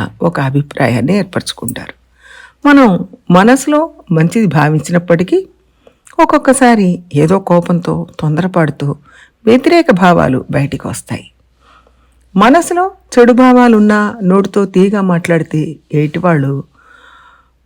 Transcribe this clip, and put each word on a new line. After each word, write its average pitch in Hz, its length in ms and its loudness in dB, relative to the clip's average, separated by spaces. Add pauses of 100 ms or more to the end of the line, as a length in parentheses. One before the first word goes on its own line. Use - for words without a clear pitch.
(220)
ఒక 170 180 -4
అభిప్రాయాన్ని 135 800 -2
ఏర్పరచుకుంటారు. - 760 -10 (760)
మనం 262 400 4 (240)
మనసులో 269 600 2 (200)
మంచిది 170 340 0
భావించినప్పటికీ 170 1000 -2 (720)
ఒక్కొక్కసారి 240 800 2 (160)
ఏదో 156 240 0
కోపంతో, 170 680 -2 (120)
తొందరపాటుతో 156 760 -4 (500)
వ్యతిరేక 311 460 2
భావాలు 170 600 2
బయటికి 139 360 -4
వస్తాయి. - 440 -12 (1040)
మనసులో 339 560 2 (280)
చెడు 240 140 6
భావాలున్నా 226 880 4
నోటితో 196 420 0
తీగా 196 360 0
మాట్లాడితే 165 760 -2 (180)
ఎదుటివాళ్ళు 151 720 -2 (1040)